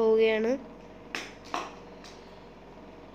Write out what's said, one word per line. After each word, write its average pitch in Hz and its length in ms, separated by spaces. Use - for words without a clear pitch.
പോവുകയാണ്. 220 520